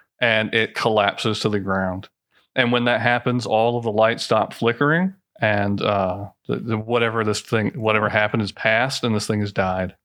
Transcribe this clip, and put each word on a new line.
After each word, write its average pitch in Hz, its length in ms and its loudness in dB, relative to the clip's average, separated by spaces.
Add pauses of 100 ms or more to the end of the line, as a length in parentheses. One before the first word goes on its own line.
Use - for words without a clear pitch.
(200)
and 110 340 2
it 110 200 0
collapses 107 680 0
to 110 80 0
the 104 120 0
ground. 95 480 -4 (460)
And 123 180 2
when 120 120 2
that 120 160 2
happens, 123 460 0
all 117 300 2
of 117 80 -4
the 113 80 0
lights 110 320 2
stop 107 300 0
flickering, 151 600 0 (260)
and, 104 420 0
uh, 98 460 -2 (180)
the, 120 100 -4
the, 113 220 -4
whatever 113 460 -2
this 104 160 -2
thing, 107 400 -2
whatever 107 280 2
happened 107 340 0
is 95 100 -6
past, 117 520 -2
and 117 100 0
this 104 120 -2
thing 107 140 -2
has 101 120 -4
died. 92 420 -2 (100)